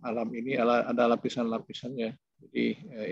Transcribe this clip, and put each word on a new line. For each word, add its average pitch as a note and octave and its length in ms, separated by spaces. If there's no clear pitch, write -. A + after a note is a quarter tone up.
alam A2+ 300
ini, B2+ 240
ala-, A#2+ 260
ada A#2+ 220
lapisan-lapisannya. A#2 1040
Jadi, A#2+ 220
eh, G#2+ 200